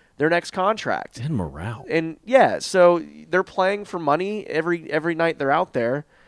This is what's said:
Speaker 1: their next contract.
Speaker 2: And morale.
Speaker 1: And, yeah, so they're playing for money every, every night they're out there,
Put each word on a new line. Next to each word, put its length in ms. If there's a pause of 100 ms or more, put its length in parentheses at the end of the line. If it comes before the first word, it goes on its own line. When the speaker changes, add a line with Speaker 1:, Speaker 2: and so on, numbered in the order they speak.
(160)
Speaker 1:
their 140
next 220
contract. 680
Speaker 2:
And 180
morale. 540
Speaker 1:
And, 340
yeah, 360
so 440 (240)
they're 140
playing 420
for 140
money 480
every, 440
every 240
night 240
they're 140
out 220
there, 320 (220)